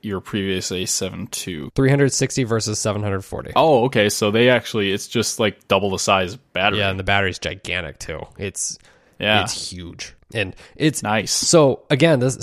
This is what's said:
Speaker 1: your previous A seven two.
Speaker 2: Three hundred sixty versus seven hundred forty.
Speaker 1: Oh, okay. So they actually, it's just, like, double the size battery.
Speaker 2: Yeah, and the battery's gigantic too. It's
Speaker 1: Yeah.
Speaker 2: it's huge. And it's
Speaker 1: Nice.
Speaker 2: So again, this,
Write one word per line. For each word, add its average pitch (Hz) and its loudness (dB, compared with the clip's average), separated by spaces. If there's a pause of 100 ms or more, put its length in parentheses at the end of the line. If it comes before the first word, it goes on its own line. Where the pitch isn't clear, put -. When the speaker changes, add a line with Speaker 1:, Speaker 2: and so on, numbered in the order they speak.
Speaker 1:
your 98 -6
previous 98 -4
A 92 -4
seven 90 -6
two. 76 -10
Speaker 2:
Three 135 4
hundred 139 4
sixty 135 -2
versus 110 -2
seven 104 -2
hundred 98 -2
forty. - -10
Speaker 1:
Oh, 131 4
okay. 113 2
So 104 0
they 120 6
actually, 110 0
it's 101 -4
just, - -2
like, 107 -2
double 98 -2
the 92 -4
size 95 0
battery. 104 -2
Speaker 2:
Yeah, 98 0
and 95 -6
the 95 -8
battery's 98 0
gigantic 85 -8
too. 80 -10 (160)
It's - -8 (440)
Speaker 1:
Yeah. 104 2
Speaker 2:
it's - -8
huge. 90 -14 (200)
And 98 -4 (180)
it's - 0
Speaker 1:
Nice. 104 0
Speaker 2:
So - 4
again, 151 4
this, 127 0